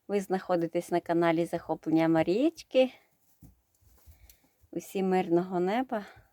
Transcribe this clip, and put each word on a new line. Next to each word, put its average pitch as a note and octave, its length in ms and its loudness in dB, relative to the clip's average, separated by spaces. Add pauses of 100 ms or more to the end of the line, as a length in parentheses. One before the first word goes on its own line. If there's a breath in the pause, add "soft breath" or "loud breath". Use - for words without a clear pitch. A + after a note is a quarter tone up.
Ви G3+ 140 -2
знаходитесь F3 720 -2
на F3 80 2
каналі E3+ 460 2
Захоплення D#3+ 640 0
Марічки. B3 840 2 (1800 soft breath)
Усім F#3+ 380 -4
мирного F#3 500 0
неба, G#3+ 460 -4 (280 loud breath)